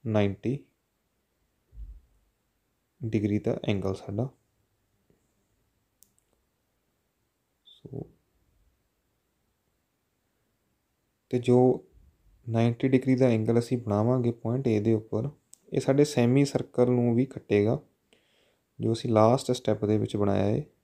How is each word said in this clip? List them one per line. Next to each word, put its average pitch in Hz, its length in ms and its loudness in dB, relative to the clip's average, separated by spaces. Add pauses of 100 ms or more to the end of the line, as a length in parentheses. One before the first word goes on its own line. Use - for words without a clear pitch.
ਨਾਈਨਟੀ 107 540 -2 (2500)
ਡਿਗਰੀ 104 380 0
ਦਾ - 280 -4
ਐਂਗਲ 98 280 -2
ਸਾਡਾ। 110 340 -8 (3250)
ਸੋ - 400 -18 (3250)
ਤੇ 123 100 -2
ਜੋ 123 460 4 (600)
ਨਾਈਨਟੀ 117 400 0
ਡਿਗਰੀ 131 280 2
ਦਾ 127 100 4
ਐਂਗਲ 113 340 2
ਅਸੀਂ 123 180 -4
ਬਣਾਵਾਂਗੇ 117 540 0
ਪੁਆਇੰਟ 123 360 -6
A 107 160 0
ਦੇ 113 100 2
ਉੱਪਰ, 110 360 -4 (440)
ਇਹ 131 60 -2
ਸਾਡੇ 139 240 2
ਸੈਮੀ 131 420 2
ਸਰਕਲ - 460 -2
ਨੂੰ 120 240 0
ਵੀ 127 100 2
ਕੱਟੇਗਾ 107 540 0 (1000)
ਜੋ 113 140 -2
ਅਸੀਂ 120 160 -6
ਲਾਸਟ 113 420 2
ਸਟੈਪ 107 340 -2
ਦੇ 107 120 0
ਵਿੱਚ 104 200 -4
ਬਣਾਇਆ 98 280 0
ਹੈ। 120 180 -2 (200)